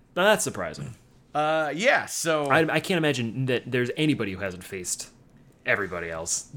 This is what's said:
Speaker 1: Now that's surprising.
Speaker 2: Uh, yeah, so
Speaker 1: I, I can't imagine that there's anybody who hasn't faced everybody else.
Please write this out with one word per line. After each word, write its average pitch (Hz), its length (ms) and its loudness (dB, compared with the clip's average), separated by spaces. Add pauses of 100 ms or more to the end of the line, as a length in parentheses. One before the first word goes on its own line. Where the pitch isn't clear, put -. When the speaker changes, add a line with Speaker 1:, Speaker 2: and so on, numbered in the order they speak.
(160)
Speaker 1:
Now 175 80 2
that's 208 200 4
surprising. 117 500 -6 (400)
Speaker 2:
Uh, 151 420 0
yeah, 214 300 2
so 156 400 0
Speaker 1:
I, 139 140 6 (160)
I - 40 4
can't 185 180 0
imagine 127 480 0
that 127 240 0
there's 123 280 0
anybody 117 340 2
who 92 60 -8
hasn't 95 260 -6
faced - 460 -8 (560)
everybody 90 440 0
else. 82 460 -6